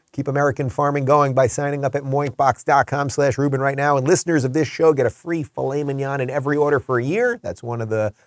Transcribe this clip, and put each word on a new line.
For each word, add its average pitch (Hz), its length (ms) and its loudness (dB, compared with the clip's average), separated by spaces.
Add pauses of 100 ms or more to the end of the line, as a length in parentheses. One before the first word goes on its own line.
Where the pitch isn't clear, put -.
(140)
Keep 139 160 -6
American 143 400 0
farming 143 340 0
going 143 300 4
by 131 140 4
signing 143 360 -4
up 135 100 -2
at 143 100 -4
moinkbox 139 600 0
dot 143 240 4
com 143 220 -2
slash 139 280 0
Rubin 139 220 0
right 135 160 0
now, 143 220 2
and 131 100 0
listeners 165 380 2
of 127 80 -2
this 147 160 0
show 160 240 4
get 131 120 2
a 113 40 2
free 170 340 -6
filet 135 400 -4
mignon 139 380 -4
in 127 80 -4
every 143 260 -2
order 147 240 2
for 123 200 -2
a 120 40 -2
year. 233 400 0
That's - 180 -10
one 120 200 -6
of 113 80 -6
the 107 240 -2 (140)